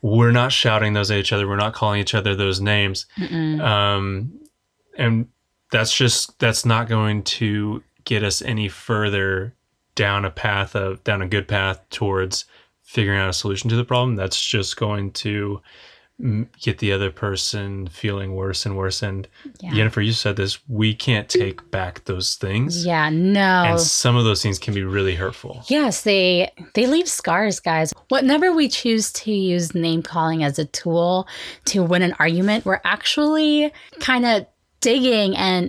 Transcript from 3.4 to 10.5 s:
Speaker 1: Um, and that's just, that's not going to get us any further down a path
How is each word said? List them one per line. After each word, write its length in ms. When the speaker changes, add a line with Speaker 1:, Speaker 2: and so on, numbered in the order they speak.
Speaker 1:
Um, 720
and 300
that's 260
just, 420
that's 280
not 220
going 360
to 580
get 200
us 180
any 260
further 840
down 300
a 60
path 440